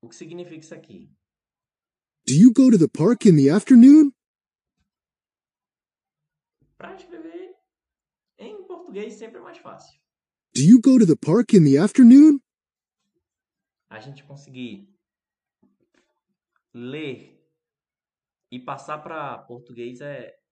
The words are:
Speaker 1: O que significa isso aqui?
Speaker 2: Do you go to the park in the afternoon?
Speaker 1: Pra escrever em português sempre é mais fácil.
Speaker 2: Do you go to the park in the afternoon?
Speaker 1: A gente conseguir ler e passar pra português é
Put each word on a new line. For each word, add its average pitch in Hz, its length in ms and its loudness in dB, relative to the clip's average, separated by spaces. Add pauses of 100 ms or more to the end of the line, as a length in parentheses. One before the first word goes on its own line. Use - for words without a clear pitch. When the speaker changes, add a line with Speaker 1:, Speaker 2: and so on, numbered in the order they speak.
Speaker 1:
O 117 80 -20
que - 80 -20
significa 170 440 -20
isso 156 140 -20
aqui? 101 360 -20 (1160)
Speaker 2:
Do 123 80 -6
you 220 180 4
go 262 180 0
to 220 80 0
the 156 100 0
park 214 380 -4
in 180 100 4
the 139 140 2
afternoon? 269 640 4 (2750)
Speaker 1:
Pra 349 180 -20
escrever 339 640 -20 (840)
em 403 260 -20
português 240 500 -20
sempre - 240 -20
é - 40 -20
mais - 160 -20
fácil. - 420 -20 (540)
Speaker 2:
Do 131 80 -6
you 220 180 4
go 262 180 0
to 226 80 2
the 160 100 0
park 214 380 -6
in 175 100 4
the 139 140 0
afternoon? 269 640 4 (1500)
Speaker 1:
A 110 100 -20
gente 139 240 -20
conseguir 127 640 -20 (1800)
ler 127 640 -18 (1120)
e 123 80 -20
passar 147 400 -18
pra 151 400 -18
português 123 640 -20
é 143 380 -20 (140)